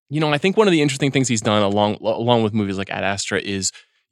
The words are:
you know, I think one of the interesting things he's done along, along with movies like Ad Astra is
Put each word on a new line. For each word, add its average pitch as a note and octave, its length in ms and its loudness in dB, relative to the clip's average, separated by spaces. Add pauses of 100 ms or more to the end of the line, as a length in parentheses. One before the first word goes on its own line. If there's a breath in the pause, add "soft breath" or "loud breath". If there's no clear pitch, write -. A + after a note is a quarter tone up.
you D3+ 120 -4
know, D3+ 120 2
I C#3+ 60 0
think F#3+ 180 0
one G#3+ 120 4
of F3+ 40 6
the D#3+ 100 4
interesting C#3 280 0
things C3+ 160 0
he's A2 140 -2
done G#2+ 240 2
along, G#2 360 2
along A2+ 440 0
with G#2 100 -2
movies G2 240 -2
like G2 120 -6
Ad G2 120 -6
Astra G2+ 380 -4
is G2 320 -6 (400 soft breath)